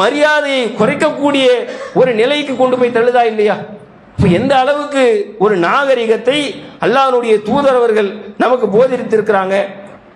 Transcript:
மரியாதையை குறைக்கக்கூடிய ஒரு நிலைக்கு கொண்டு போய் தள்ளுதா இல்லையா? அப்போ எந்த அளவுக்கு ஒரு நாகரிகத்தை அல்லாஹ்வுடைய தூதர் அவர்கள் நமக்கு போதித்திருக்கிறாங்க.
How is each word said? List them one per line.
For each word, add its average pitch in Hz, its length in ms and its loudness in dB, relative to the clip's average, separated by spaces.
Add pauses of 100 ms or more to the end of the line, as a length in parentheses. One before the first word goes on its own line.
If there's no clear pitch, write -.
மரியாதையை 285 640 0 (160)
குறைக்கக்கூடிய 277 680 0 (540)
ஒரு 254 180 4
நிலைக்கு 277 380 0
கொண்டு 254 240 0
போய் 233 160 0
தள்ளுதா 247 340 2
இல்லையா? 208 260 0 (600)
அப்போ - 120 2 (100)
எந்த 262 140 0 (100)
அளவுக்கு 285 420 0 (400)
ஒரு 214 100 2 (100)
நாகரிகத்தை 247 720 0 (500)
அல்லாஹ்வுடைய 247 480 2 (120)
தூதர் 269 320 2
அவர்கள் 214 300 2 (340)
நமக்கு 233 320 0
போதித்திருக்கிறாங்க. 214 800 0 (600)